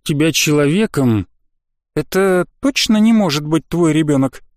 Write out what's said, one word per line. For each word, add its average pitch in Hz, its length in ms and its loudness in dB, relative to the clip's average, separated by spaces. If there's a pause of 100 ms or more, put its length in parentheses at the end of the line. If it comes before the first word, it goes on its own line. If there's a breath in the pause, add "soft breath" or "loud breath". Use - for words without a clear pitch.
тебя 156 300 -2
человеком, 147 920 0 (680)
это 185 520 0 (140)
точно 247 380 0
не 220 140 4
может 156 340 0
быть 156 200 -2
твой 165 260 0
ребёнок". 147 500 0 (140)